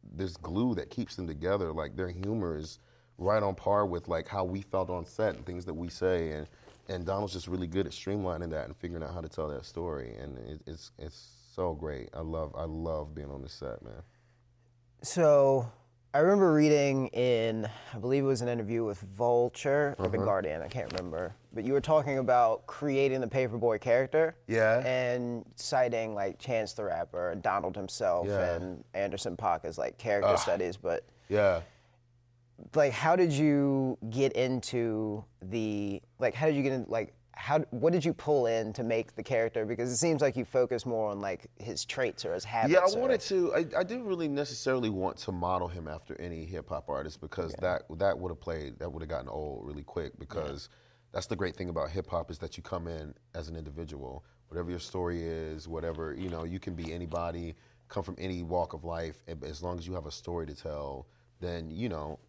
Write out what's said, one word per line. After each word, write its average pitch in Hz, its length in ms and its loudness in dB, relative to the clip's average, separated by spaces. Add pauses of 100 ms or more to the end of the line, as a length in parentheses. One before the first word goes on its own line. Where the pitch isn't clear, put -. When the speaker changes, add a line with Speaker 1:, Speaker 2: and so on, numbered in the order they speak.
(140)
Speaker 1:
this 87 220 -4
glue 95 400 0
that 78 140 -6
keeps - 260 -6
them 92 100 -6
together. 82 460 0
Like, 78 240 -4
their 90 140 -4
humor 90 480 -2
is 78 200 -10 (400)
right 104 240 4
on 98 140 0
par 104 300 4
with, 87 200 -4
like, 82 220 -2
how 95 160 -2
we 92 180 -4
felt 95 260 -2
on 90 160 -4
set 107 300 -2
and 65 100 -14
things 90 200 -8
that 82 100 -8
we 85 140 -6
say. 85 420 0
And, 76 160 -6 (420)
and 90 160 -4
Donald's 98 280 -2
just 90 160 -8
really 90 180 -2
good 87 200 0
at - 60 -8
streamlining 90 580 -4
that 76 160 -4
and 69 100 -14
figuring 85 260 -8
out 78 120 -8
how 87 60 -6
to 80 80 -8
tell 78 200 -4
that 69 160 -8
story. 73 520 -6
And 65 220 -10
it, 62 280 -12
it's, - 300 -14
it's - 400 -16 (180)
so 90 200 -2
great. 73 400 -8
I 76 60 -8
love, 80 360 -4
I 82 80 -6
love 78 500 -4
being 73 160 -10
on 69 120 -10
the 65 60 -12
set, 62 340 -10
man. 55 200 -14 (1000)
Speaker 2:
So 139 680 6 (440)
I 139 60 6
remember 185 320 8
reading 143 560 6
in, 113 600 2 (240)
I 117 60 -10
believe 131 260 2
it - 20 4
was 131 140 2
an 120 80 0
interview 117 360 0
with 101 160 -2
Vulture 120 1000 4
or 92 100 2
The 95 100 0
Speaker 1:
Uh-huh. 95 80 2
Speaker 2:
Guardian, 92 360 0
I 69 60 -8
can't - 240 -4
remember. 90 420 -4 (180)
But 110 120 -6
you 127 80 0
were 139 80 4
talking 143 380 4
about 123 500 4
creating 135 520 2
the 123 60 0
Paperboy 117 540 2
character. 131 560 4 (100)
Speaker 1:
Yeah. 113 400 6
Speaker 2:
And 123 580 0 (120)
citing, 117 580 0
like, 98 240 -2
Chance 110 360 -2
the 107 100 -6
Rapper 87 460 -2
and 85 120 -4
Donald 92 340 0
himself 92 520 0
Speaker 1:
Yeah. 92 260 2
Speaker 2:
and 87 300 -6 (100)
Anderson 98 420 -2
.Paak 85 280 0
as, 82 120 -6
like, - 220 -4
character 101 320 4
Speaker 1:
Ugh. 101 80 6
Speaker 2:
studies. 87 380 0
But - 280 -4 (240)
Speaker 1:
Yeah. 98 340 4 (1120)
Speaker 2:
like, 143 180 6
how 151 240 4
did 175 160 6
you 139 640 4 (120)
get 131 240 2
into 113 920 0 (180)
the, 104 580 -2 (180)
like, 123 160 2
how 143 120 2
did 156 100 4
you 139 60 2
get 135 100 2
in, 127 160 -2
like, 110 260 -4 (180)
how, - 260 0 (120)
what 127 240 2
did 160 100 2
you 165 80 2
pull 147 340 2
in 113 280 2
to 123 100 -4
make 113 320 0
the 110 60 -8
character? 113 420 0
Because 120 260 -2
it 123 60 -2
seems 160 240 4
like 143 160 2
you 127 80 -2
focus 123 400 2
more 110 260 0
on, 101 100 -4
like, 98 260 -4 (100)
his 104 300 -8
traits - 400 -2
or 85 80 0
his 95 100 -4
habits 113 300 2
Speaker 1:
Yeah, 233 60 10
I 208 180 4
Speaker 2:
or - 20 0
Speaker 1:
wanted 247 220 2
to, 185 320 0
I, - 40 4 (200)
I 180 40 2
didn't 233 220 -4
really 175 240 -2
necessarily 131 600 0
want 92 280 -2
to - 140 -6
model 90 360 0
him 85 200 -8
after - 320 -10
any 82 240 -8
hip 82 240 -8
hop 76 220 -6
artist 71 320 -4
because 80 300 -4
Speaker 2:
Yeah. 90 260 0 (100)
Speaker 1:
that, 82 100 -10
that 95 200 2
would've 85 220 -6
played, 78 380 -6
that 82 140 -8
would've 78 160 -8
gotten 67 220 -6
old 69 360 -8
really 73 180 -10
quick 76 300 -6
Speaker 2:
Yeah. - 60 -18
Speaker 1:
because 73 480 -8 (440)
that's 95 140 -4
the 104 100 -4
great 90 200 -2
thing 90 140 -6
about 76 200 -2
hip 90 200 -4
hop 85 200 -4
is 82 100 -10
that - 180 -10
you 85 40 -14
come 87 260 -6
in 76 260 -8 (200)
as 80 140 -8
an 82 80 -10
individual. 71 640 -10 (260)
Whatever 85 200 -6
your 87 120 -4
story 87 420 -4
is, 80 440 -6
whatever, 80 460 -6
you 87 160 -6
know, 82 160 -6
you 90 160 -6
can 92 140 -8
be 82 180 -6
anybody, 85 600 -6 (340)
come 101 160 -4
from 95 140 -10
any 90 240 -6
walk 85 320 -2
of 80 100 -12
life, 82 420 -6
and 80 180 -10
as 73 180 -10
long 87 160 -4
as 82 80 -10
you 90 80 -8
have 85 120 -6
a 76 40 -10
story 85 360 -8
to 73 80 -10
tell, 71 520 -8 (340)
then, 85 300 -6
you 104 180 -4
know 78 300 -6 (100)